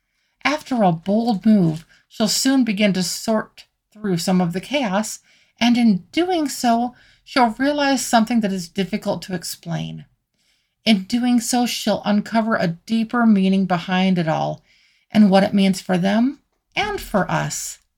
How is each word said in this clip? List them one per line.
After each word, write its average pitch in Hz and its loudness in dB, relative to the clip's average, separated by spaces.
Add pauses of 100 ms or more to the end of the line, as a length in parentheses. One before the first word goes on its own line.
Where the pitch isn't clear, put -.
(440)
After 269 -2
a 190 4
bold 202 -2
move, 175 2 (220)
she'll - -4
soon 269 0
begin 208 0
to 185 -2
sort - -6 (260)
through 208 -4
some 180 0
of 170 0
the 185 -6
chaos, 220 -4 (400)
and 233 2
in 226 2 (120)
doing 330 -2
so, 240 -2 (260)
she'll 240 0
realize 277 -2
something 226 2
that 202 -2
is 180 -8
difficult 196 -4
to 185 -10
explain. 160 -10 (800)
In 196 2
doing 240 0
so, 240 0
she'll - -2
uncover 214 0
a 185 0
deeper 226 -2
meaning 190 4
behind 185 0
it 165 0
all, 147 -2 (480)
and 214 6
what 190 6
it 208 -2
means 196 2
for 185 -2
them 214 0 (340)
and 392 -4
for - -2
us. - -6 (200)